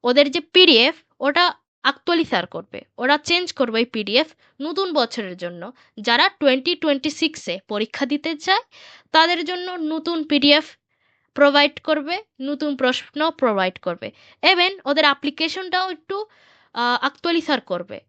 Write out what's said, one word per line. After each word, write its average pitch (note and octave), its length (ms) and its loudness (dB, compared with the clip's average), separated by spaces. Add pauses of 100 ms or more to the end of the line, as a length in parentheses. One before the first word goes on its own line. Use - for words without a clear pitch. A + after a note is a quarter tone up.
ওদের C4+ 260 4
যে E4 100 -4
পিডিএফ, E4 540 6 (260)
ওটা D4 340 0 (280)
অ্যাকচুয়ালিজার C#4 640 0
করবে, - 380 -14 (140)
ওরা C4+ 200 2
চেঞ্জ E4+ 340 -2
করবে A3+ 260 -2
এই A#3+ 60 2
পিডিএফ A3+ 500 -2 (260)
নতুন E4+ 320 -4
বছরের A3+ 440 -4
জন্য। F3 360 -12 (280)
যারা B3 280 2
টোয়েন্টি C#4 460 0
টোয়েন্টি D4 360 -2
সিক্সে G3 480 -6 (100)
পরীক্ষা G#3+ 380 -4
দিতে D4 280 -4
চায়, F#4+ 260 -2 (520)
তাদের E4 320 4
জন্য F4+ 260 -6
নতুন D#4+ 540 -4
পিডিএফ D4 520 2 (580)
প্রোভাইড C#4+ 460 4
করবে, D#4 420 -4 (180)
নতুন C#4+ 360 -4
প্রশ্ন C4+ 540 -2
প্রোভাইড G3 480 -2
করবে। E3+ 320 -8 (320)
Even F4+ 420 2
ওদের C#4+ 200 0
অ্যাপ্লিকেশনটাও E4 880 -2
একটু, G4 360 -10 (460)
আহ, A#3+ 280 -2
অ্যাকচুয়ালিজার D4+ 600 -2
করবে। F#3+ 480 -8